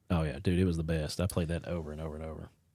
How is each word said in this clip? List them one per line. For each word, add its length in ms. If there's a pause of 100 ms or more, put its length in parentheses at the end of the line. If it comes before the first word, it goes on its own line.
(100)
Oh, 120
yeah, 200
dude, 160
it 60
was 120
the 60
best. 380
I 60
played 220
that 180
over 260
and 80
over 160
and 80
over. 260 (240)